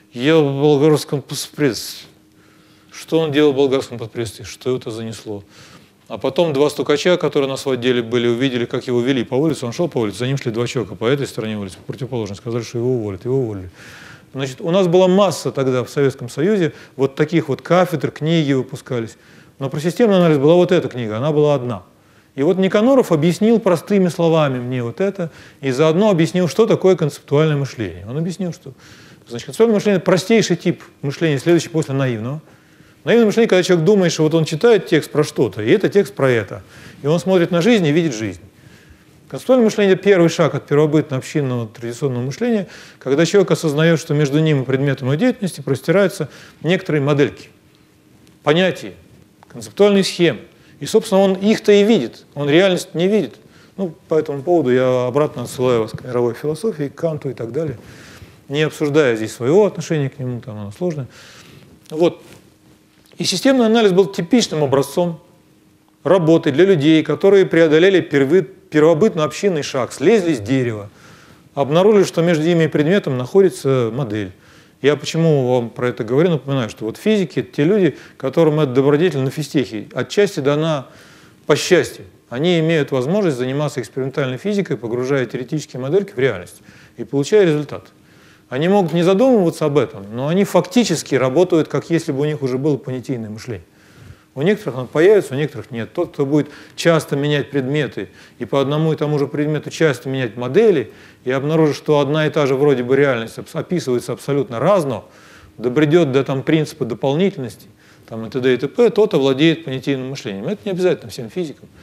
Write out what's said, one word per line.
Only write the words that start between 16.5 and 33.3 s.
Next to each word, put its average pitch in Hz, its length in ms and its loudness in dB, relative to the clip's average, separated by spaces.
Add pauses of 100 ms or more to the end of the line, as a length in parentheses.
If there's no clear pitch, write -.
вот 135 180 0
таких 156 320 0
вот 131 140 -4
кафедр, 165 500 0
книги 156 400 0
выпускались. 127 640 -6 (420)
Но 135 100 -6
про 151 100 -8
системный 190 380 2
анализ 160 220 4
была 151 160 6
вот 180 180 4
эта 135 160 2
книга, 113 260 -6
она 139 160 -2
была 147 240 2
одна. 123 280 -6 (520)
И 135 80 -2
вот 175 140 2
Никаноров 208 560 2
объяснил 180 480 2
простыми 185 480 0
словами 156 500 0
мне 123 240 -4
вот 117 160 -8
это, 190 320 -4 (300)
и 135 100 -2
заодно 160 380 2
объяснил, 180 400 2
что 220 160 2
такое 185 320 2
концептуальное 151 580 0
мышление. 98 540 -6
Он 131 80 -8
объяснил, 170 340 -6
что, - 220 -18 (520)
значит, - 200 -12
концептуальное 220 300 2
мышление — 202 240 2
это - 60 -6
простейший 185 520 2
тип - 260 -4 (180)
мышления, 139 380 -2
следующий 170 300 2
после 151 240 -4
наивного. 131 480 -4 (640)
Наивное 220 220 4
мышление — 214 200 2